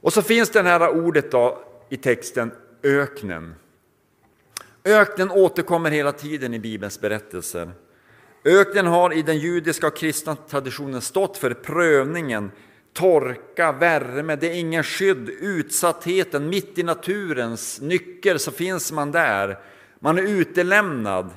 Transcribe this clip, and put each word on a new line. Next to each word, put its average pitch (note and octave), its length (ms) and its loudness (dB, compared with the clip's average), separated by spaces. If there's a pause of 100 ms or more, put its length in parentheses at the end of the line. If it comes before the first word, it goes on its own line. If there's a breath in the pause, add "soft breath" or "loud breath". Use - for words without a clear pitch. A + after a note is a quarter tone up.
Och D#3+ 120 2
så G#3+ 80 4
finns A3+ 280 4
det A3 120 4
här E3+ 440 4
ordet D#3 260 2
då B2 320 2 (260)
i C3 80 -8
texten, A#2+ 540 -2 (320)
öknen. G#2 720 -2 (1300 loud breath)
Öknen G3+ 460 4
återkommer F3 600 2
hela C#3+ 200 0
tiden C#3+ 420 -6
i A#2 60 -6
Bibelns G#2 420 -8
berättelser. F2+ 720 -6 (760 soft breath)
Öknen G3 400 6
har E3+ 280 4
i D#3+ 80 0
den D#3 160 0
judiska E3 500 -2
och D3+ 80 -2
kristna D#3 400 -4
traditionen C3+ 680 -6
stått F#3+ 360 -4
för B2 160 -2
prövningen, D3 1000 0 (420 soft breath)
torka, D#3 800 2
värme, D3 640 0
det D3 120 -2
är E3+ 120 -4
ingen E3 240 -2
skydd, F#3+ 460 -2
utsattheten, E3+ 1200 -2
mitt F#3+ 280 -4
i F3 60 -2
naturens D3+ 1000 -4
nycker F3 560 -2
så C#3+ 140 -6
finns F3 400 -6
man D3 200 -4
där. G2+ 480 0 (400 loud breath)
Man D#3+ 180 2
är F#3+ 60 0
utelämnad F3 1120 0